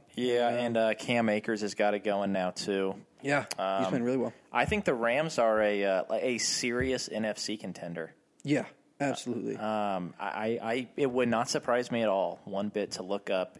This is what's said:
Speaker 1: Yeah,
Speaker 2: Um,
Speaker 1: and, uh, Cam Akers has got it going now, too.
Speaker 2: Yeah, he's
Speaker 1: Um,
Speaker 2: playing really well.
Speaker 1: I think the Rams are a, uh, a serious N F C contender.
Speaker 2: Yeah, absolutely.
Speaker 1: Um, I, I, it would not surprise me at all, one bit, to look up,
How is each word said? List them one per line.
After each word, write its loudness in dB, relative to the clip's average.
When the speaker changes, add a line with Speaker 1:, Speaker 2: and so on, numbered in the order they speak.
Speaker 1:
Yeah, 2
Speaker 2:
Um, 2
Speaker 1:
and, 0
uh, 4
Cam 2
Akers 0
has -4
got 4
it -2
going 0
now, 0
too. -2
Speaker 2:
Yeah, 0
he's -6
Speaker 1:
Um, 0
Speaker 2:
playing 0
really 0
well. -2
Speaker 1:
I 2
think -2
the 2
Rams 0
are 4
a, 2
uh, 4
a 0
serious 0
N -4
F -2
C -6
contender. -10
Speaker 2:
Yeah, 0
absolutely. -4
Speaker 1:
Um, -2
I, -2
I, -4
it 0
would 2
not 2
surprise 0
me 0
at 4
all, 2
one -4
bit, -2
to -8
look -4
up, -2